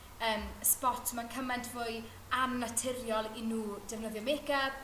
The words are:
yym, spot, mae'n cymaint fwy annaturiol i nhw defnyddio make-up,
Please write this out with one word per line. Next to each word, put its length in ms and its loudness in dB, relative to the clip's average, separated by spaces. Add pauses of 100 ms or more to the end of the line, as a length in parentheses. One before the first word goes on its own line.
(220)
yym, 220 2 (180)
spot, 540 4
mae'n 160 -4
cymaint 400 -2
fwy 300 -2 (340)
annaturiol 1040 2
i 80 -2
nhw 400 0
defnyddio 400 -4
make-up, 560 2